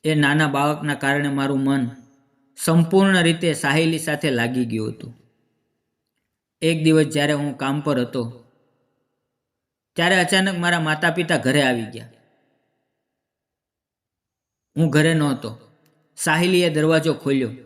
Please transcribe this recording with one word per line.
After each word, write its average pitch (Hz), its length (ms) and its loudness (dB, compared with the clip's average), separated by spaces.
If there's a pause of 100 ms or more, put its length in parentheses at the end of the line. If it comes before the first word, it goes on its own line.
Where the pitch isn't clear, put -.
એ 156 120 0
નાના 147 320 2
બાળકના 147 480 -2
કારણે 143 340 -2
મારું 139 300 -2
મન 135 300 0 (680)
સંપૂર્ણ 180 640 2
રીતે 165 320 0
સાહેલી 156 460 0
સાથે 147 320 -4
લાગી 123 340 0
ગયું 113 260 -4
હતું. - 260 -18 (1400)
એક 165 220 0
દિવસ 156 220 6
જ્યારે 147 280 0
હું 143 240 -4
કામ 139 240 -2
પર 143 180 -2
હતો, 120 440 -6 (1500)
ત્યારે 180 240 2
અચાનક 190 380 0
મારા 175 220 0
માતા-પિતા 160 580 0
ઘરે 131 240 2
આવી 120 240 0
ગયા. - 240 -16 (2750)
હું 160 120 2
ઘરે 151 240 2
નહોતો. 131 440 -2 (580)
સાહેલીએ 175 540 2
દરવાજો 156 440 2
ખોલ્યો. 131 360 -2 (160)